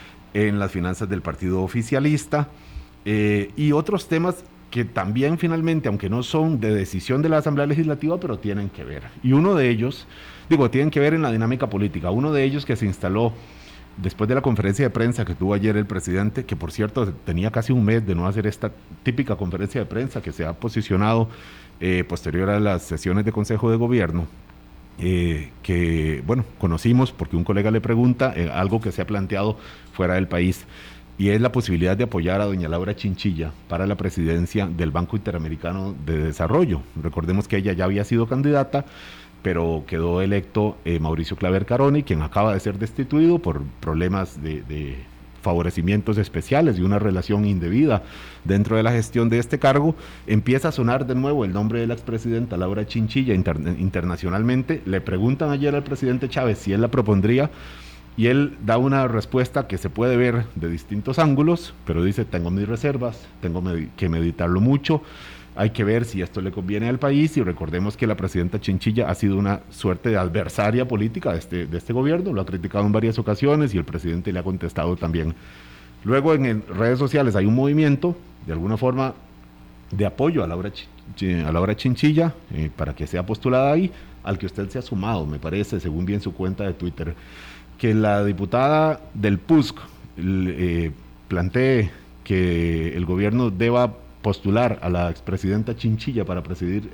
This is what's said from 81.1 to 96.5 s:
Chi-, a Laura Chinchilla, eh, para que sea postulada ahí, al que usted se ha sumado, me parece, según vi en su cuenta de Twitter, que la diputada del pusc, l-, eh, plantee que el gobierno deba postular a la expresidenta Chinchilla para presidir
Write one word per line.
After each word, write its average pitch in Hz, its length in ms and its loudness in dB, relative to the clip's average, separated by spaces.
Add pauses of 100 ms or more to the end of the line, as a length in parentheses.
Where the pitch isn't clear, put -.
Chi-, 92 260 0
a 78 100 -2
Laura 95 240 2
Chinchilla, 147 580 2 (180)
eh, 78 240 -4
para - 200 -4
que 78 100 -6
sea 90 220 -4
postulada 127 460 2
ahí, 180 180 2 (320)
al 98 160 -4
que 98 80 -6
usted 98 220 -6
se 127 100 -8
ha - 20 -4
sumado, 101 460 -4
me 73 100 -6
parece, 95 420 -4
según 80 280 -4
vi 101 80 0
en 101 60 -2
su 92 120 -6
cuenta 92 300 -4
de 95 100 -4
Twitter, 80 400 -6 (640)
que 113 160 2
la 104 320 4
diputada 135 720 2 (140)
del 101 240 2
pusc, - 400 2 (400)
l-, 92 400 0
eh, 85 340 0 (360)
plantee 107 640 2 (320)
que 85 760 0
el 87 80 -2
gobierno 104 460 2
deba 117 420 2 (300)
postular 107 580 0
a 90 80 -2
la 87 220 0
expresidenta 98 640 -2
Chinchilla 113 500 -2
para 90 160 -4
presidir 92 520 -4